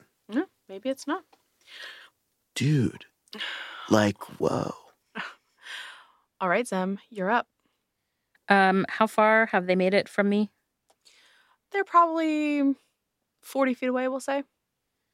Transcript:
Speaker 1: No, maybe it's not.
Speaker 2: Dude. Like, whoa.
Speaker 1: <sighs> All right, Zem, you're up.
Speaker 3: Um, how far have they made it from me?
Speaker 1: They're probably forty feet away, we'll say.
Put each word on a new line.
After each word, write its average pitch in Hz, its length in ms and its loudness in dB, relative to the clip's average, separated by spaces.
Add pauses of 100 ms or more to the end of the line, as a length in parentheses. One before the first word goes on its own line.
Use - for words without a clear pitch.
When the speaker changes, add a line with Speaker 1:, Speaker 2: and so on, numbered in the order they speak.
(280)
Speaker 1:
No, 269 180 -4 (220)
maybe 196 200 -10
it's - 180 -8
not. 330 180 -6 (1300)
Speaker 2:
Dude. 135 480 0 (840)
Like, 104 280 4 (220)
whoa. - 340 -2 (400)
Speaker 1:
<sighs> - 1300 -16
All 190 80 -2
right, 220 180 0
Zem, 190 320 -4 (120)
you're 196 200 -4
up. 240 160 0 (1000)
Speaker 3:
Um, 190 400 4
how - 180 2
far 220 400 4
have 185 200 -2
they 185 100 2
made 185 180 2
it 196 140 2
from 202 200 0
me? 208 220 0 (1200)
Speaker 1:
They're 392 140 -2
probably 302 880 2 (680)
forty 262 320 -2
feet 254 120 -6
away, 254 220 -2
we'll 262 100 -6
say. 277 240 -4 (720)